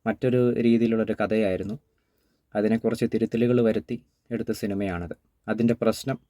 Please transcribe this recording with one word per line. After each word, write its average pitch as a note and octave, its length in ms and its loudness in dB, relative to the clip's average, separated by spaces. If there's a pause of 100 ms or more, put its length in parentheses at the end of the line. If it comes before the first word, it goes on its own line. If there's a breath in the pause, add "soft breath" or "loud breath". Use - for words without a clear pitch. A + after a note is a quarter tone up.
മറ്റൊരു B2 340 0 (260)
രീതിയിലുള്ളൊരു A2+ 540 2
കഥയായിരുന്നു. G2+ 560 -2 (800)
അതിനെ A2 220 2
കുറച്ച് A2+ 280 -2
തിരുത്തലുകൾ A#2 560 0
വരുത്തി A#2 360 -2 (320)
എടുത്ത A2+ 220 -6
സിനിമയാണത്. G2 640 -6 (320)
അതിൻ്റെ A#2 340 2
പ്രശ്നം A2 360 -2 (120)